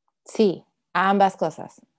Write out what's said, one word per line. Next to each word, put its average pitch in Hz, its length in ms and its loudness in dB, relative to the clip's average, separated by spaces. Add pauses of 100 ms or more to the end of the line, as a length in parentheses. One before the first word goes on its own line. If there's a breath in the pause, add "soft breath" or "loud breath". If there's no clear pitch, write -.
(240)
Sí, 202 400 -2 (280)
a 190 180 0
ambas 196 260 2
cosas. - 440 -8 (180)